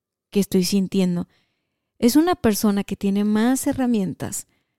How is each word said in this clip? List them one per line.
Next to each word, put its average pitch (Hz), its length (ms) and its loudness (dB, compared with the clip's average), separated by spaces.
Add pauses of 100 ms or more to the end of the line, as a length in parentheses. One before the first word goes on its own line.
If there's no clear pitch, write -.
(320)
que 202 80 0
estoy 190 240 0
sintiendo?". 180 640 0 (720)
Es 240 160 2
una 339 200 4
persona 202 500 0
que 196 100 -8
tiene 202 300 -2
más 226 420 0
herramientas 240 800 -4 (320)